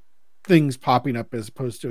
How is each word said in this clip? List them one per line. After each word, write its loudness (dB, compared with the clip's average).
things 4
popping 0
up -8
as -8
opposed -8
to -8